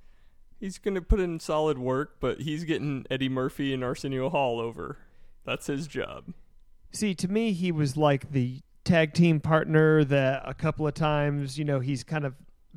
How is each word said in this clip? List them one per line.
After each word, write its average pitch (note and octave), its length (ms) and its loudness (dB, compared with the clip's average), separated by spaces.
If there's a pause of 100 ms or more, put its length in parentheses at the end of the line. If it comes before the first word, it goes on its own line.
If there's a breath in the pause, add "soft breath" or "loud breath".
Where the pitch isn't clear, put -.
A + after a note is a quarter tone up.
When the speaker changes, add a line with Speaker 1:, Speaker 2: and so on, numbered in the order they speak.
(600)
Speaker 1:
he's F#3+ 200 -10
gonna G3 220 -4
put G#3 180 2
in F3 200 -2
solid D#3 380 0
work, B2+ 420 -2
but B2+ 220 -2
he's D3+ 220 -4
getting C#3+ 480 -2
Eddie C3+ 180 -2
Murphy C3+ 440 -4
and B2+ 100 -4
Arsenio C3 460 -4
Hall C3 300 0
over. A2+ 380 -8 (480)
That's B2+ 220 -6
his C#3+ 200 -4
job. - 460 -8 (580)
Speaker 2:
See, G#3 240 -2
to F3 120 -2
me, A3 260 0
he F3 180 -2
was D3 260 0
like D3 340 2
the B2+ 300 -2 (220)
tag D#3+ 300 4
team E3 260 6
partner D#3 680 6
that C3+ 400 2
a C3 100 -8
couple D#3 320 -2
of C#3+ 80 -2
times, D3 640 0
you D3+ 60 -4
know, C#3+ 140 0
he's C3 240 -4
kind D3+ 220 -4
of C3 80 -6 (440)